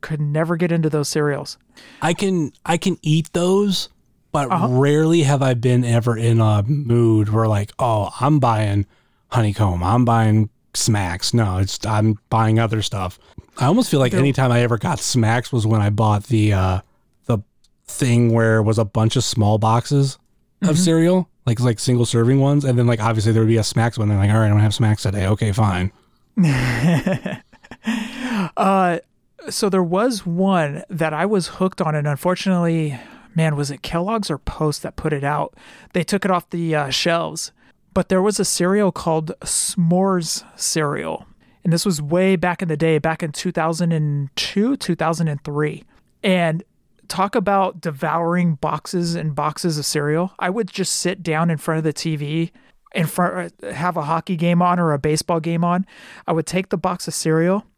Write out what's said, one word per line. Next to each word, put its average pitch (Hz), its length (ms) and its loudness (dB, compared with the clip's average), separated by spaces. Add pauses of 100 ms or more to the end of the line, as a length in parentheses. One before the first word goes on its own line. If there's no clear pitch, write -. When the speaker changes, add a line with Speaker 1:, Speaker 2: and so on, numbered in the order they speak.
Speaker 1:
Could 156 180 -6
never 156 380 0
get 165 140 0
into 165 180 2
those 147 180 -2
cereals. 143 500 -2 (440)
Speaker 2:
I 165 120 2
can, 175 380 -2 (140)
I 175 120 0
can 170 240 0
eat 156 320 0
those, 190 560 0 (440)
but 139 180 0
Speaker 1:
Uh-huh. 127 200 0
Speaker 2:
rarely 151 520 4
have 139 180 2
I 131 120 2
been 123 320 2
ever 117 320 2
in 113 240 2
a 107 220 4
mood 117 680 2
where, 110 180 2
like, 104 320 -2
"Oh, 107 400 0
I'm 147 200 2
buying 107 460 0 (440)
Honeycomb, 101 540 0
I'm 117 220 2
buying 110 440 4 (240)
Smacks." 95 600 -2
No, 107 240 2
it's, 98 280 -2
I'm 107 340 0 (100)
buying 110 300 2
other 110 220 0
stuff. 95 360 -6 (400)
I 127 80 0
almost 202 240 2
feel 147 100 2
like 127 120 2
Speaker 1:
There 190 80 0
Speaker 2:
anytime 135 320 2
I 120 100 4
ever 120 160 2
got - 220 -2
Smacks 117 520 0
was 113 140 0
when 110 160 2
I 101 80 2
bought 104 360 0
the, 107 280 2
uh, 92 280 0 (440)
the 117 140 0 (480)
thing 120 460 2
where 113 240 4
it 110 60 2
was 107 140 2
a 113 80 2
bunch 110 300 0
of 123 80 0
small 107 340 2
boxes 120 580 0 (460)
of 190 80 2
Speaker 1:
Mm-hmm. 156 60 2
Speaker 2:
cereal, 170 540 2 (180)
like, 117 120 0
like 123 200 0
single 123 260 2
serving 120 340 2
ones. 139 260 2
And 123 120 0
then, 120 80 2
like, 117 160 2
obviously 113 300 0
there 113 100 4
would 110 80 4
be 113 80 4
a 107 60 2
Smacks 113 340 -2
one. 104 120 0
They're 104 80 2
like, 98 120 2
"All 107 80 4
right, 110 80 4
I 104 40 2
don't 104 100 4
have 104 160 2
Smacks 107 280 2
today." 98 220 -2
Okay, 104 260 0
fine. 95 400 0 (460)
Speaker 1:
<laughs> 147 1040 0 (1120)
Uh, 190 420 2 (500)
so - 200 -2
there 185 140 2
was 196 420 -2
one 170 640 0
that 156 240 -2
I 156 120 -2
was 196 220 0
hooked - 340 -4
on, 156 140 0
and 151 120 -2
unfortunately, 165 920 0 (360)
man, 160 200 2
was 143 160 -4
it 135 100 -12
Kellogg's 196 500 -4
or 143 60 -4
Post - 460 -4
that - 120 -10
put 151 180 -4
it 139 100 -4
out? 147 300 -2 (400)
They 175 100 0
took 196 220 -2
it 190 60 0
off 175 180 -2
the, 170 260 -2
uh, 143 140 -2
shelves. 165 600 -4 (420)
But 185 160 -2
there 190 120 2
was 208 180 0
a 196 60 0
cereal 190 460 0
called 160 400 -4 (100)
S'mores 180 1040 0 (160)
cereal. - 680 -4 (380)
And 170 100 0
this 170 120 0
was 165 160 0
way 185 340 2
back 175 260 -2
in 185 60 -4
the 156 100 -2
day, 160 220 2
back 160 240 -4
in 151 80 -6
two - 200 -6
thousand 165 400 -2
and 147 440 -2
two, 233 420 0
two - 180 -2
thousand 160 340 -2
and 143 140 -6
three. 151 400 -4 (400)
And 175 400 0 (440)
talk - 280 -2
about 190 460 0
devouring 165 720 -2
boxes 170 600 -4
and 160 200 -4
boxes 151 420 -2
of 147 80 -6
cereal. 156 540 -2
I 180 100 -2
would 208 180 -4
just - 260 -6
sit 180 300 -4
down 165 260 0
in 165 80 -2
front 160 220 -2
of 156 40 -4
the 156 100 -2
T 160 220 -6
V, 151 360 -4 (420)
in 160 140 -2
front, 180 460 -4 (100)
have 175 340 -4
a 156 60 -4
hockey 165 320 -4
game 175 260 2
on 180 180 2
or 165 140 2
a 143 60 -2
baseball 156 400 -2
game 170 240 -2
on. 175 220 0 (420)
I 175 60 0
would 160 120 -2
take 185 240 -4
the 196 80 -2
box 180 300 -6
of 160 80 -10
cereal 170 500 0 (120)